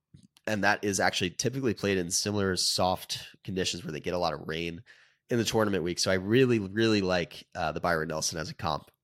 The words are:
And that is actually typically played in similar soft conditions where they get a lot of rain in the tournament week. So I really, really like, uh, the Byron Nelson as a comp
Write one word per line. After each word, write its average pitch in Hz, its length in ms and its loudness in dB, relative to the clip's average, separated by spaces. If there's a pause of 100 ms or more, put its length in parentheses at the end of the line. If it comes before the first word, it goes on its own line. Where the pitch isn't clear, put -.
(460)
And 107 160 0
that 101 220 4
is 101 160 2
actually 92 300 2
typically 123 440 -2
played 101 240 0
in 87 120 -2
similar 101 460 0
soft - 720 0 (160)
conditions 90 420 -4
where 82 80 -8
they 76 80 -6
get 87 140 -4
a 90 40 0
lot 87 140 0
of 78 140 -8
rain 85 360 -4 (460)
in 120 100 2
the 113 60 2
tournament 101 400 2
week. 87 140 -2
So - 120 0
I 95 40 4
really, 113 460 4
really 104 420 2
like, 90 520 -2
uh, 82 180 -2
the 82 80 -6
Byron 82 280 0
Nelson 78 300 -4
as 80 100 -6
a 80 60 -12
comp - 360 -4 (140)